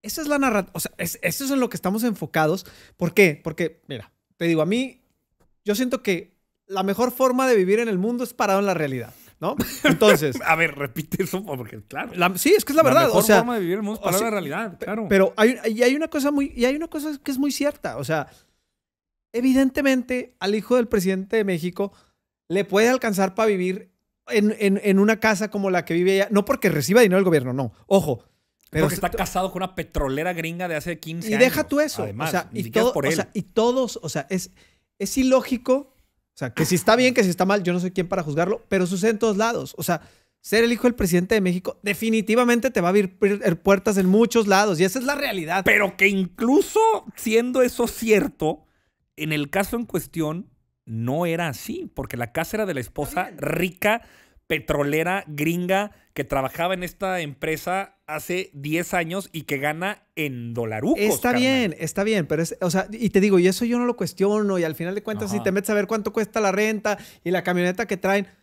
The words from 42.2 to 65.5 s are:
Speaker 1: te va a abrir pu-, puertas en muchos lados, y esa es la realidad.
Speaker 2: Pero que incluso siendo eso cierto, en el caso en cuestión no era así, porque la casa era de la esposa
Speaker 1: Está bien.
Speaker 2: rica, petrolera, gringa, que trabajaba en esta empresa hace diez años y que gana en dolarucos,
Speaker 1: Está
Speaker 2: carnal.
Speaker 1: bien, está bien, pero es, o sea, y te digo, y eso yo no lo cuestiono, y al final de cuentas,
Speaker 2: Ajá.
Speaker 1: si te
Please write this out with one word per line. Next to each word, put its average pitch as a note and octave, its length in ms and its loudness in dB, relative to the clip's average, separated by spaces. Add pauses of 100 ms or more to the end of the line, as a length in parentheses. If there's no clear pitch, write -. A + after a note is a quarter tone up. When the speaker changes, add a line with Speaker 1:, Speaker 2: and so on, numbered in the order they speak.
Speaker 1:
te G#3+ 100 -2
va F3 80 2
a - 20 2
abrir G3 280 2
pu-, G3+ 400 0
puertas G3 400 2
en F#3 80 4
muchos A3 400 4
lados, G3 340 4
y F#3 40 4
esa F#3+ 140 0
es B3 60 -4
la C#4+ 120 -2
realidad. G3 500 -4
Speaker 2:
Pero G#3 320 2
que G3 100 4
incluso A3+ 720 0 (360)
siendo B3 440 0
eso A#3+ 260 0
cierto, - 800 0 (520)
en D#3 180 -6
el D3 160 -4
caso G3 260 -2
en A#3+ 80 -4
cuestión E3 640 -6 (380)
no A#2+ 400 -4
era E3+ 220 -2
así, E4 460 -10
porque B2 220 -8
la A#2+ 160 -6
casa E3 240 -4
era G#3+ 100 0
de F#3 60 -6
la C3+ 80 -4
esposa D3 480 -6
Speaker 1:
Está - 40 -16
bien. D#3 60 -20
Speaker 2:
rica, F3 640 -2 (440)
petrolera, D#3 800 -2
gringa, F3 640 -2 (220)
que C#3 100 -4
trabajaba C#3+ 500 -4
en F3+ 80 -8
esta F#3 380 -6
empresa D#3+ 760 -6 (100)
hace D#3 460 -6
diez D3+ 400 -4
años F3 400 -4
y D#3+ 100 -10
que C#3+ 140 -6
gana D#3+ 460 -4 (140)
en B2 360 -6
dolarucos, A#2 480 -2
Speaker 1:
Está G#3 320 0
Speaker 2:
carnal. B3 100 0
Speaker 1:
bien, B3+ 360 0
está F#3+ 260 -4
bien, G#3 220 0
pero D#3 160 -2
es, - 180 -6
o F#3 100 0
sea, - 220 0
y A3+ 160 -2
te F#3+ 140 4
digo, G3 160 4
y F3 80 4
eso F#3+ 180 0
yo A#3+ 140 -2
no A#3+ 80 -2
lo A#3+ 100 -2
cuestiono, G3 600 -2
y E3+ 60 0
al D#3+ 100 -4
final F3 200 -8
de G#3+ 80 -8
cuentas, G#3+ 280 -8
Speaker 2:
Ajá. G3+ 80 -4
Speaker 1:
si F#3 60 -6
te G3 80 0